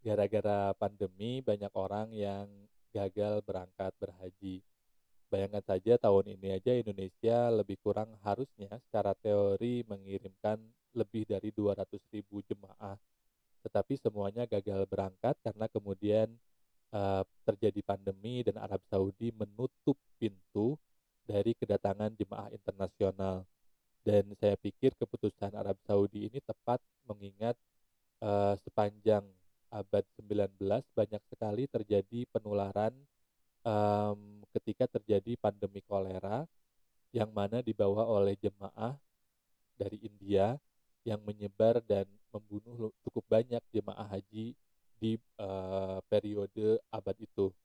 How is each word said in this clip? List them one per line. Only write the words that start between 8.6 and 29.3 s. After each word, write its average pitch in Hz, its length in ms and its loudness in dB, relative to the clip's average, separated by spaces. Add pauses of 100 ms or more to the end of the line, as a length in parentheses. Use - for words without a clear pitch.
secara 101 320 0
teori 107 720 2
mengirimkan 98 720 -4 (320)
lebih 113 320 -2
dari 104 320 -2
dua 101 240 2
ratus 98 320 -8
ribu 104 320 -8
jemaah. 98 560 -10 (640)
Tetapi - 400 -2
semuanya 104 400 -2
gagal 101 400 -2
berangkat 98 560 -2
karena 110 320 -6
kemudian, 104 560 0 (640)
eh, 98 320 0 (240)
terjadi 104 400 0
pandemi 98 560 -4
dan 107 160 -2
Arab 101 320 -6
Saudi 98 400 0
menutup 110 640 -2 (240)
pintu 110 560 -2 (480)
dari 104 320 0
kedatangan 104 640 -2
jemaah 104 320 -6
internasional. 95 960 -2 (600)
Dan 101 320 4
saya 101 160 4
pikir - 400 0
keputusan 104 560 -4
Arab 101 320 -4
Saudi 104 480 2
ini 131 80 -10
tepat - 400 -2 (240)
mengingat, 101 560 -6 (640)
eh, 101 400 2
sepanjang 104 640 2 (400)